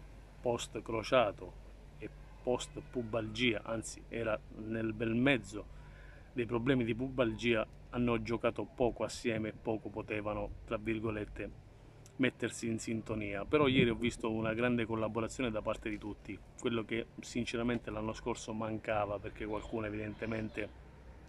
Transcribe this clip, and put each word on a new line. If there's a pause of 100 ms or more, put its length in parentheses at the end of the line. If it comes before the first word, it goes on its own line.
(400)
post
crociato (460)
e (340)
post (100)
pubalgia,
anzi
era (160)
nel
bel
mezzo (540)
dei
problemi
di
pubalgia, (240)
hanno
giocato
poco
assieme
e
poco
potevano, (140)
tra
virgolette, (480)
mettersi
in
sintonia.
Però
ieri
ho
visto
una
grande
collaborazione
da
parte
di
tutti, (220)
quello
che (140)
sinceramente
l'anno
scorso
mancava,
perché
qualcuno
evidentemente (400)